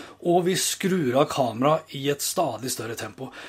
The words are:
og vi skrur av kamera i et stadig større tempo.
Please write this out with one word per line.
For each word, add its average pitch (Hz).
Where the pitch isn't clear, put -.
og 175
vi 185
skrur 156
av 147
kamera 131
i 135
et 143
stadig 127
større 113
tempo. 120